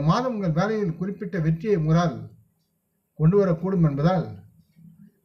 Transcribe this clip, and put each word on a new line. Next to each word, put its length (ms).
மாதம் 260
உங்கள் 240
வேலையில் 400
குறிப்பிட்ட 460
வெற்றியை 340
உங்களால் 360
கொண்டு 200
வரக்கூடும் 500
என்பதால் 380